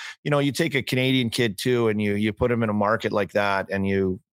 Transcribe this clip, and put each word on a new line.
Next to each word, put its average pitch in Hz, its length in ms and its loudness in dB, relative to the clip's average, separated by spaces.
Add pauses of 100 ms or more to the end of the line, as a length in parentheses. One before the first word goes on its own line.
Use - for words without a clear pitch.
(240)
you 151 60 -2
know, 147 80 2
you 143 140 0
take 160 220 -2
a 131 80 0
Canadian 127 480 0
kid 113 280 0
too, 120 300 2
and 107 120 0
you, 104 140 0
you 104 180 0
put 120 180 0
him 117 120 0
in 110 80 0
a 104 40 -2
market 104 380 0
like 101 200 0
that, 101 380 0
and 98 160 -2
you, 95 340 0 (120)